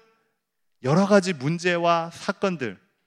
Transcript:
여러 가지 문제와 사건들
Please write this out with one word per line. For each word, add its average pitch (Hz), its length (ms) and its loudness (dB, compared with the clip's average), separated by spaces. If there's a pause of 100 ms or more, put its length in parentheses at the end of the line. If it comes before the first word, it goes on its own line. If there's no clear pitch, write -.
(840)
여러 160 220 2
가지 190 260 4
문제와 170 800 0
사건들 151 680 -4 (260)